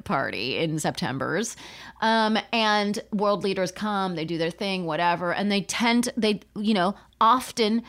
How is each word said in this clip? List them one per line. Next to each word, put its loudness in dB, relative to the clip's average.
party -2
in -2
September's. -2
Um, 2
and 2
world 0
leaders 0
come, -2
they -4
do -4
their 0
thing, -4
whatever, 0
and 0
they 0
tend, 2
they, 0
you 0
know, 2
often 2